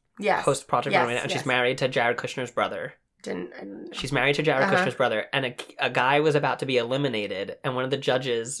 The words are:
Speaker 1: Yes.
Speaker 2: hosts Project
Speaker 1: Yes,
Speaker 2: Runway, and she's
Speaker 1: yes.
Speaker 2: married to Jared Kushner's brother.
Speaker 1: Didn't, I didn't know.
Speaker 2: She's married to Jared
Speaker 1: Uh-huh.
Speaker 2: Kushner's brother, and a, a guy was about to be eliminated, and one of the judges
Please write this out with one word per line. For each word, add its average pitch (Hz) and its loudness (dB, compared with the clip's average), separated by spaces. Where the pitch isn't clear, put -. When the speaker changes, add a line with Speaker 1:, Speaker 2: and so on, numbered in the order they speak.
Speaker 1:
Yes. 202 2
Speaker 2:
hosts 139 0
Project 131 0
Speaker 1:
Yes, - 6
Speaker 2:
Runway, 120 0
and 139 -4
she's 147 -2
Speaker 1:
yes. - -6
Speaker 2:
married 127 4
to 135 0
Jared 120 2
Kushner's 123 -6
brother. 107 -4
Speaker 1:
Didn't, 180 -8
I - -16
didn't - -14
know. - -14
Speaker 2:
She's 131 -8
married 139 2
to 151 -2
Jared 139 4
Speaker 1:
Uh-huh. - 2
Speaker 2:
Kushner's 123 -2
brother, 113 0
and 135 0
a, - -4
a 127 0
guy 131 4
was 151 4
about 139 0
to 135 -6
be 131 2
eliminated, 117 -2
and 131 -2
one 127 -2
of 131 -2
the 139 -2
judges 127 -2